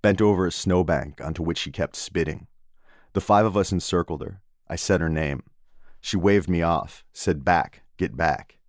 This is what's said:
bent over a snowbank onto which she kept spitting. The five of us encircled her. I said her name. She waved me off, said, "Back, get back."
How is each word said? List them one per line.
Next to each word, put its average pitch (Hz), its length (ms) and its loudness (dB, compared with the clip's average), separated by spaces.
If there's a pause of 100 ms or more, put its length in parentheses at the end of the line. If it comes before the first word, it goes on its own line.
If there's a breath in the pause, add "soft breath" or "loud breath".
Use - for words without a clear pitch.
bent 104 220 4
over 95 240 4
a 82 60 -2
snowbank 80 680 0
onto 80 220 -6
which 80 160 -2
she - 140 -8
kept - 240 -4
spitting. - 500 -6 (680 soft breath)
The 98 80 0
five 104 240 4
of 101 120 0
us 98 140 0
encircled 85 520 -2
her. - 180 -14 (260)
I - 100 -10
said 90 240 0
her 80 100 -2
name. 78 320 -4 (580)
She - 160 -6
waved 98 320 2
me 87 140 2
off, - 500 -2
said, 78 320 -4
"Back, - 380 0 (140)
get 85 200 -4
back." 78 420 -4 (100)